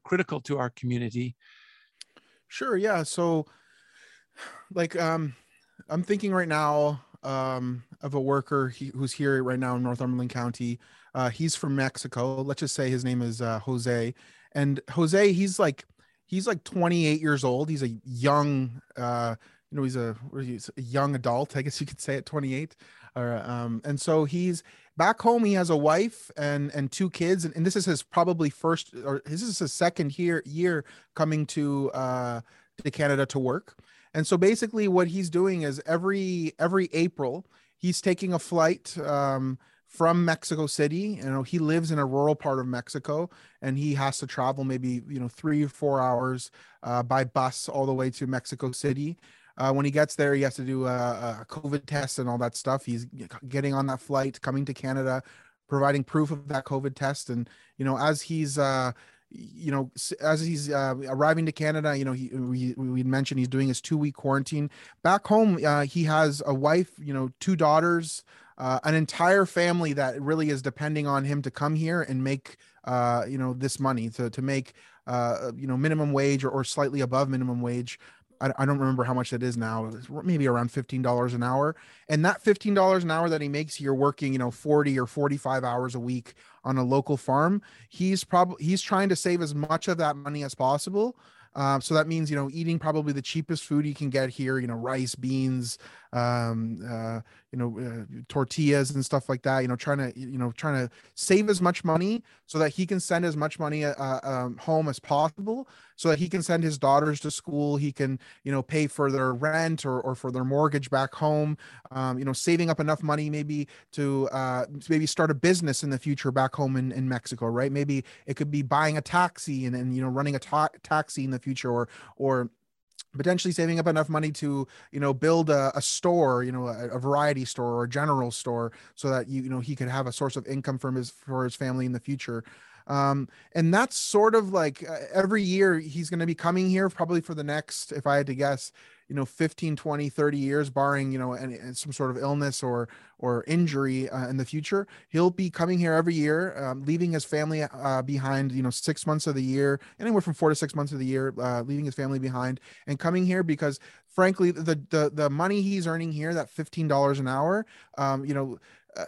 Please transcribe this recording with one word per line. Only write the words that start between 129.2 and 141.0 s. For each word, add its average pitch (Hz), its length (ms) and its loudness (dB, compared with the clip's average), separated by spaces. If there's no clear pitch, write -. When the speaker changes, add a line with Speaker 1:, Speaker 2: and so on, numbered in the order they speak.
Speaker 2:
you, 131 160 -4
you 131 60 -8
know, 131 120 -4
he 135 140 -6
could 127 120 -4
have 131 180 -2
a 123 60 -6
source 135 240 -4
of 131 100 -8
income 135 320 -4
from 127 180 -4
his, 127 140 -4
for 127 360 -6
his 123 100 -6
family 131 300 -4
in 127 80 -4
the 120 60 -6
future. 123 440 -6
Um, 139 420 0
and 165 200 4
that's 233 240 2
sort 220 380 4
of 208 160 2
like, 165 360 0
uh, 160 100 -8
every 196 280 4
year 190 380 4
he's 156 300 -6
gonna 170 160 -2
be 170 100 0
coming 185 340 2
here 190 200 4
probably 170 320 0
for 165 120 -8
the 151 100 -6
next, 147 480 -6
if - 140 -6
I 143 120 4
had 143 100 2
to 139 80 -4
guess, 139 360 0
you 143 60 -6
know, 139 80 0
fifteen, 156 540 -2
twenty, 147 320 -4
thirty 147 280 2
years, 139 320 0
barring, 139 440 2